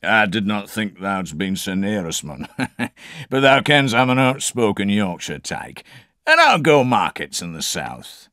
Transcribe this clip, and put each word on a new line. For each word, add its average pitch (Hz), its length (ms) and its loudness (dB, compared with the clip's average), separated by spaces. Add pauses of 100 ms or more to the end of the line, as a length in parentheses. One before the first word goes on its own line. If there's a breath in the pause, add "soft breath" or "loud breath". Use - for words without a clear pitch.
I 107 240 4
did 95 220 -2
not 104 220 -4
think 104 300 -6
thou'dst 92 380 -4
been 95 180 -4
so 95 200 -6
near 98 320 -2
us, 80 160 -6
mon. 71 300 -14
<laughs> - 760 -10
But 131 120 -2
thou 135 200 6
kens 139 320 2
I'm 127 160 2
an 127 100 2
outspoken 120 680 0
Yorkshire 92 500 -2
tyke, - 440 -12 (420 soft breath)
and 320 160 4
I'll 294 180 6
go 147 240 6
markets 92 580 -2
in 87 120 -10
the 80 80 -10
south. - 720 -10